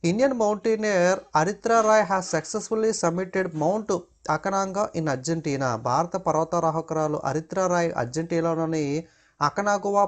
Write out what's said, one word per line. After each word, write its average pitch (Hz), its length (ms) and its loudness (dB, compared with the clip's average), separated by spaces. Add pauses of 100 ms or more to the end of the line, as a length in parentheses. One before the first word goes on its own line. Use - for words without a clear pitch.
(100)
Indian 254 300 2
mountaineer 208 720 2 (280)
Aritra 208 340 0 (140)
Rai 214 200 6
has 190 140 0 (100)
successfully 220 580 -2 (100)
summited 185 440 0 (160)
Mount 208 280 0 (460)
Aconcagua 196 480 -2 (140)
in 160 160 -2
Argentina. 139 560 -2 (180)
భారత 160 280 0 (100)
పర్వతారోహకురాలు 160 920 0 (100)
అరిత్రా 160 420 -2
రాయ్ 170 180 2 (120)
అర్జెంటీనాలోని 160 840 -2 (540)
అకనాగువా 202 680 2